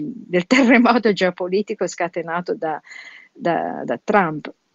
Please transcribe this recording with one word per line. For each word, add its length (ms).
del 440
terremoto 680
geopolitico 760
scatenato 640
da, 280
da, 540
da 180
Trump. 480